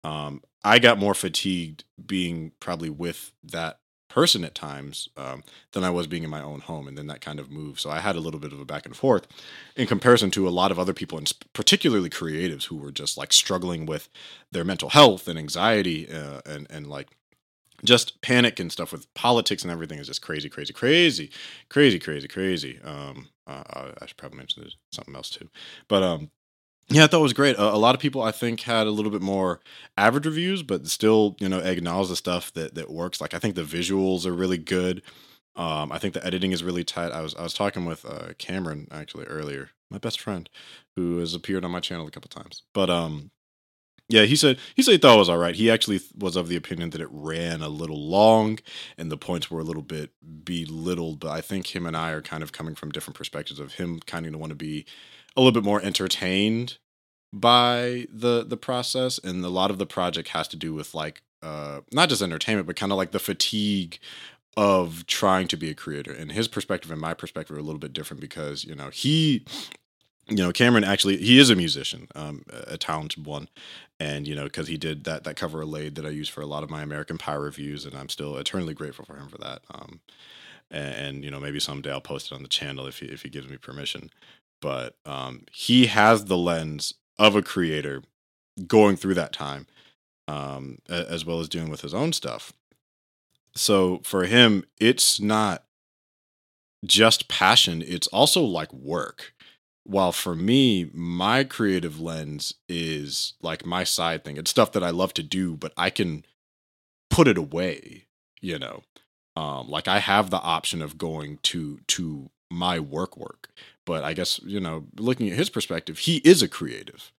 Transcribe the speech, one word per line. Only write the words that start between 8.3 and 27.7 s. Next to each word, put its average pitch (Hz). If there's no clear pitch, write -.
bit 71
of 71
a 69
back 71
and -
forth 120
in 127
comparison 107
to 95
a -
lot 90
of 87
other 92
people, 82
and 73
sp-, -
particularly 110
creatives 80
who 82
were 71
just, 71
like, 69
struggling 87
with 78
their 87
mental 92
health 123
and 82
anxiety, 87
uh, 71
and, 73
and, 76
like, 69
just 120
panic 123
and 85
stuff -
with 76
politics 120
and 87
everything 80
is 71
just 69
crazy, 76
crazy, -
crazy, 143
crazy, 131
crazy, 71
crazy. 85
Um, 71
uh, 69
I, 65
I -
should -
probably -
mention -
there's -
something -
else 65
too, -
but, 98
um, 80
yeah, 147
I 151
thought 170
it 156
was 131
great. 139
A, 104